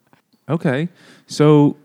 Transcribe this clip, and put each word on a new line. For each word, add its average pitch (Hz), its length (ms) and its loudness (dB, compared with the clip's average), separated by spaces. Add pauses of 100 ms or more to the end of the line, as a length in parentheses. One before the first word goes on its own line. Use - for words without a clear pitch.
(480)
Okay, 156 400 -6 (400)
so 147 560 2